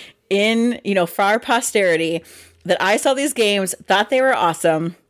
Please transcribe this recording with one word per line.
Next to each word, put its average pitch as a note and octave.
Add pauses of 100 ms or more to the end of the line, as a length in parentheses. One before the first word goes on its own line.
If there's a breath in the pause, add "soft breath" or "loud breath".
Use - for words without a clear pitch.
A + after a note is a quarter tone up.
(300 loud breath)
in, A3+
you G3+
know, F3
far G#3
posterity F3 (420 loud breath)
that F3+
I G3+
saw C4+
these C#4
games, G3+ (140)
thought G3+
they C4
were C4
awesome. E3 (140)